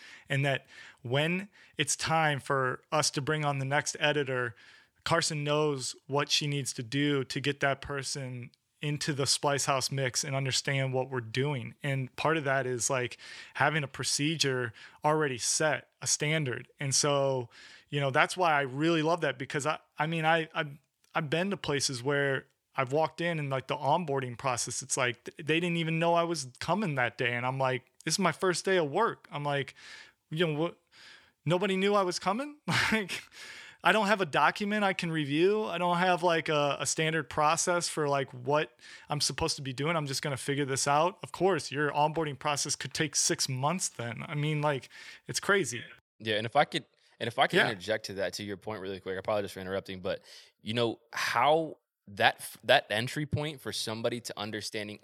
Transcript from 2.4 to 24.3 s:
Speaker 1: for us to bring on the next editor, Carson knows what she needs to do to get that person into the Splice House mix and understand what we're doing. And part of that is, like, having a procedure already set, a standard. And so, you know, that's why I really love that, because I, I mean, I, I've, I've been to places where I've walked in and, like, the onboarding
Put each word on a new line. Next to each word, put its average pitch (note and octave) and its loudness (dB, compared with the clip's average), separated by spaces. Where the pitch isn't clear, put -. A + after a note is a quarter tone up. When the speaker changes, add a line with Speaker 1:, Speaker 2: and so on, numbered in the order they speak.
Speaker 1:
for C3 0
us D3+ 2
to D3+ -4
bring D3+ -2
on C#3+ -2
the C3 -4
next C#3 0
editor, C3 0
Carson D#3+ 0
knows D3 0
what C#3+ 0
she - 2
needs C#3+ -4
to C3 -8
do C#3 0
to C#3 -6
get C#3 -2
that C#3 0
person C3 -8
into D3+ -2
the C3 0
Splice C#3+ 2
House C3+ 0
mix C3+ -2
and C#3 -4
understand C3+ 0
what C3 0
we're C3 -4
doing. B2+ -4
And C3+ -2
part D#3+ 2
of D#3 -2
that C3+ 0
is, B2 -2
like, B2 -2
having D3+ 2
a C3 -6
procedure C3+ -2
already D3+ 4
set, - 0
a B2+ -4
standard. D3 0
And C#3 -2
so, C#3 2
you C#3+ -2
know, C#3 2
that's D#3 4
why F3 4
I C#3+ 4
really D3+ 2
love D#3+ 2
that, C3+ -2
because C#3 -4
I, D#3 0
I D3+ 0
mean, E3 -2
I, D#3+ 4
I've, D#3 -4
I've E3 -2
been F3 0
to F#3 -2
places C3+ -2
where C#3 0
I've C3 0
walked D#3 0
in E3+ 0
and, C#3+ -4
like, C3+ -2
the - 0
onboarding C#3 0